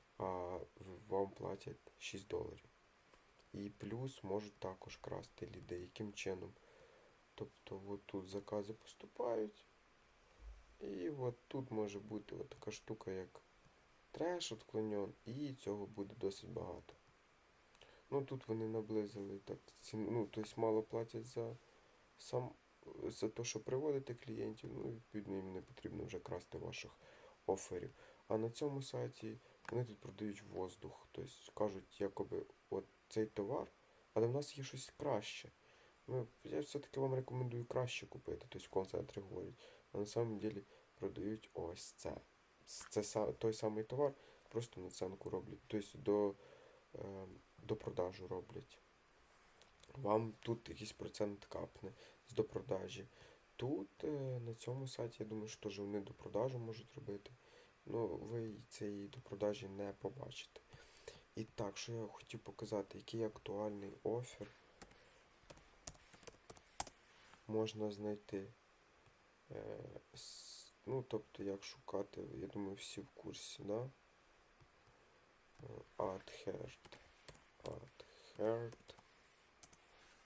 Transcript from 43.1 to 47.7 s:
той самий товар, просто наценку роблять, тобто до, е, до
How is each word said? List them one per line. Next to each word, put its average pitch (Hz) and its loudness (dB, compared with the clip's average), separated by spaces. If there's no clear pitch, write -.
той 113 6
самий 110 4
товар, 139 4
просто 113 0
наценку 92 -2
роблять, 95 -2
тобто - 0
до, 101 8
е, 95 -6
до 110 0